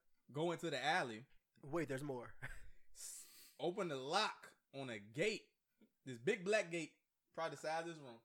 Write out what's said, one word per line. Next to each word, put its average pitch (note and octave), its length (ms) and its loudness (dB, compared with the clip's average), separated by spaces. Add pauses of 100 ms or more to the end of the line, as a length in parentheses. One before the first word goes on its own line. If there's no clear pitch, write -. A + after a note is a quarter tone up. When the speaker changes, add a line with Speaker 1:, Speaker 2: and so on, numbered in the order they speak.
(320)
Speaker 1:
go D#3+ 200 2
into E3 180 0
the C3 140 0
alley. C#3 400 4 (380)
Speaker 2:
Wait, D3 260 0
there's C3+ 160 0
more. B2 220 -2 (160)
<laughs> - 540 -10
Speaker 1:
S-, - 280 -10 (340)
open F3+ 300 2
the C#3+ 80 0
lock E3+ 540 2 (280)
on C3 120 -4
a A2 80 -4
gate. A2+ 440 0 (640)
This B2+ 140 -6
big F3 260 2
black G3 280 4
gate, E3 180 -2 (460)
probably E3 180 0
the C#3 80 -12
size D#3+ 200 2
of E3+ 40 -4
this E3+ 120 -6
room. B2+ 260 -12